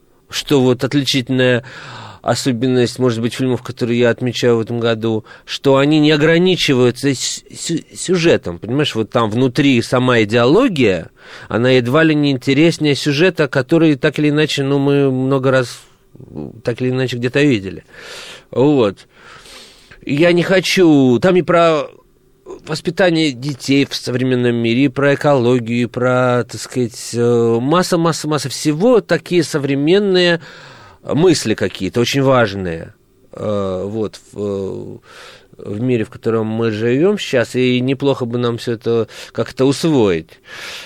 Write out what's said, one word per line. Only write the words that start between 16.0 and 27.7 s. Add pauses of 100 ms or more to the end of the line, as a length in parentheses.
так
или
иначе
где-то
видели. (680)
Вот. (1000)
Я
не
хочу...
Там
и
про (840)
воспитание
детей
в
современном
мире,
и
про
экологию,
и
про,
так
сказать,
э,
масса,